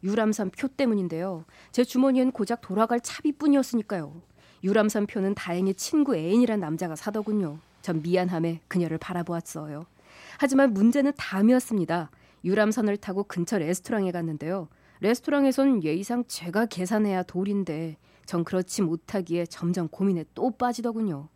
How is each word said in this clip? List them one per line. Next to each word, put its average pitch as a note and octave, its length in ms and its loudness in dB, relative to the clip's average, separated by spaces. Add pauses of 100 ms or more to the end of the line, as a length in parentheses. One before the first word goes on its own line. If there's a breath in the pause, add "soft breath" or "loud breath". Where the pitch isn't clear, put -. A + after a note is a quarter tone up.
유람선 G#3+ 460 0
표 - 180 -6
때문인데요. F#3 760 -2 (280 loud breath)
제 B3+ 100 2
주머니엔 B3+ 500 4
고작 A3+ 280 -4
돌아갈 A3 400 0
차비뿐이었으니까요. A#3 1200 0 (420 soft breath)
유람선 G#3 440 2
표는 G3+ 280 -2
다행히 F#3 400 -2
친구 C#4+ 400 0
애인이란 G#3 460 2
남자가 E3 360 -4
사더군요. G3+ 640 -4 (240)
전 E3 200 -2
미안함에 E3+ 680 0
그녀를 E3 300 0
바라보았어요. E3 880 -8 (520 loud breath)
하지만 C4+ 360 4
문제는 B3 420 4
다음이었습니다. G3 960 2 (340 soft breath)
유람선을 G#3 540 2
타고 G3+ 260 -4
근처 F#3 340 -2
레스토랑에 F#3 540 -2
갔는데요. E3 560 -6 (320 soft breath)
레스토랑에선 C4+ 840 2
예의상 G3 460 -2
제가 F3 380 -2
계산해야 G3 580 0
도리인데 F3+ 720 -4 (300 soft breath)
전 E3+ 180 0
그렇지 F#3 380 -2
못하기에 E3+ 640 -2
점점 E3+ 420 -2
고민에 F#3 360 -2 (100)
또 B3+ 160 0
빠지더군요. A3+ 840 -4